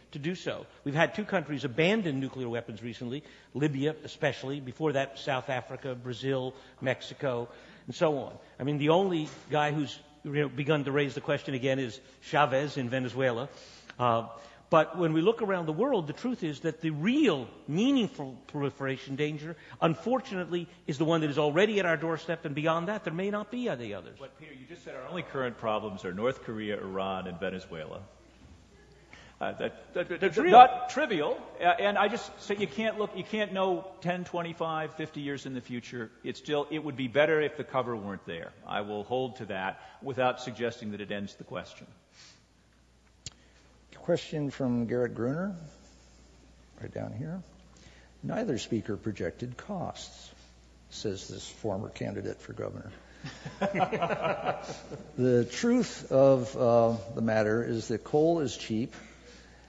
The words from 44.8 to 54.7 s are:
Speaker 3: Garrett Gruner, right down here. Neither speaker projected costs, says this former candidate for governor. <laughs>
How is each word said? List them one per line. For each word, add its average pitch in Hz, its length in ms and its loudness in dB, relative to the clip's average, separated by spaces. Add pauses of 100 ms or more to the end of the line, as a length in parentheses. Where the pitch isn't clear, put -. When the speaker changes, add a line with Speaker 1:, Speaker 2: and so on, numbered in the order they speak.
Speaker 3:
Garrett 120 260 0
Gruner, 147 420 -2 (1300)
right - 100 -10
down 107 220 -6
here. 156 300 -8 (800)
Neither 165 340 -2
speaker 104 400 -2
projected 110 580 -6
costs, - 760 -10 (580)
says - 380 -6
this - 200 -12
former - 420 -6
candidate 104 520 -8
for - 120 -14
governor. 104 380 -8 (720)
<laughs> 180 1000 0 (560)